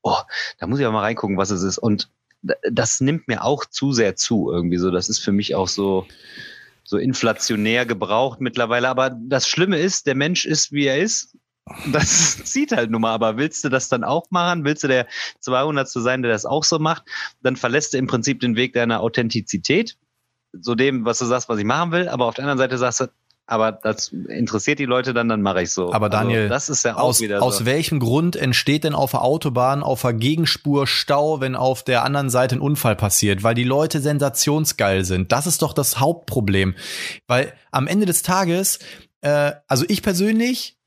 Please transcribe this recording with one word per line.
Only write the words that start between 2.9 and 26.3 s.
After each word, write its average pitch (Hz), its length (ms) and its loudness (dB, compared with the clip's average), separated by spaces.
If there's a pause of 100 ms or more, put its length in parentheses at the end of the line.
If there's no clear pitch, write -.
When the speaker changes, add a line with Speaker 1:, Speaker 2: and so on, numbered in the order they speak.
Speaker 1:
nimmt 147 280 0
mir 117 160 -4
auch 135 200 0
zu - 280 -2
sehr 110 240 2
zu 90 340 0
irgendwie 87 280 0
so. 90 120 2
Das 90 180 0
ist - 100 -2
für 104 140 -2
mich 101 220 0
auch 95 140 0
so, 95 380 0 (760)
so 101 120 -4
inflationär 113 880 0
gebraucht 117 560 -2
mittlerweile. 120 480 0
Aber 131 220 0
das 127 380 -2
Schlimme 180 300 2
ist, 180 280 -2
der 135 80 2
Mensch 151 320 0
ist, 151 260 -2
wie 143 140 0
er 135 120 2
ist. - 380 -4 (560)
Das - 440 2
<laughs> - 80 -16
zieht 285 280 -2
halt 120 180 2
nun 113 120 0
mal. 113 100 2
Aber 110 240 2
willst 156 280 -4
du 143 40 0
das 127 200 -2
dann 123 160 0
auch 156 260 -2
machen? 175 340 0
Willst 151 200 0
du 139 40 0
der 127 180 2 (340)
zweihundertste 135 600 0
sein, 127 220 0
der 117 100 2
das 101 140 -2
auch 147 180 0
so 165 140 2
macht? 156 240 0 (400)
Dann 127 140 2
verlässt - 360 0
du 135 60 0
im 127 80 0
Prinzip 120 340 -2
den 120 160 2
Weg 127 160 0
deiner 117 280 0
Authentizität, 117 1000 -2 (600)
so 117 160 -2
dem, 131 300 0
was 117 140 0
du 123 80 -2
sagst, 120 220 -2
was 110 100 -2
ich 104 60 -2
machen 160 280 0
will. 175 160 0
Aber 123 180 -2
auf 110 80 -4
der 131 100 -8
anderen 143 140 -2
Seite 127 200 0
sagst 120 220 -2
du, - 60 -2 (420)
aber 110 220 0
das - 380 -4
interessiert 110 720 -4
die 139 60 -2
Leute 123 280 0
dann, 117 140 0
dann 110 120 0
mache 95 220 0
ich 87 80 -4
so. 90 220 -2
Speaker 2:
Aber 107 140 0
Speaker 1:
Also, 107 120 0
Speaker 2:
Daniel, 113 300 0